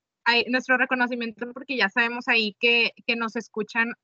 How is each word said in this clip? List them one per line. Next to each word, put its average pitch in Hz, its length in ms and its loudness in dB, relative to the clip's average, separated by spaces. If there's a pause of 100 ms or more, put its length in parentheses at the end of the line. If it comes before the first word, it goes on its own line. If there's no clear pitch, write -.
(240)
ay, 233 240 4
nuestro 254 280 2
reconocimiento, 240 760 -2
porque 262 240 -8
ya 202 120 2
sabemos 233 400 -2
ahí 220 320 2
que, 233 320 2 (140)
que 233 100 0
nos 226 180 -4
escuchan 226 680 -4